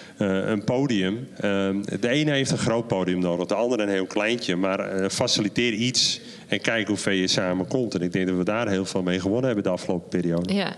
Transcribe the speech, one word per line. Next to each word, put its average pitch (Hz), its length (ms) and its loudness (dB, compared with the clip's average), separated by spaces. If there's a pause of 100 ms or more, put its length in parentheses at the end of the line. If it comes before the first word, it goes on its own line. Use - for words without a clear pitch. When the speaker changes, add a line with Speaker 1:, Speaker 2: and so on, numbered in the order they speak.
(160)
Speaker 1:
eh, 98 320 0
een 104 160 0
podium. 120 720 0
Ehm, 98 400 0 (240)
de 117 80 0
ene 147 220 2
heeft 135 200 0
een 113 80 0
groot 117 280 0
podium 92 340 0
nodig, 87 260 2
de 98 80 -2
andere 113 280 2
een 101 60 2
heel 95 180 0
kleintje. 110 500 0
Maar, 95 240 2
eh, 98 280 -2
faciliteer 120 640 0
iets 120 480 0 (280)
en 101 120 0
kijk 113 280 0
hoe 104 80 2
ver 98 160 0
je 92 160 2
samen 92 380 0
komt. 123 280 -2
En 92 80 -2
ik 87 100 0
denk 92 160 0
dat 92 80 2
we 90 80 2
daar 107 240 0
heel 95 160 0
veel 92 180 -2
mee 90 180 0
gewonnen 107 260 0
hebben 104 180 0
de 95 60 2
afgelopen 90 380 -2
periode. 87 460 0
Speaker 2:
Ja, 196 240 -2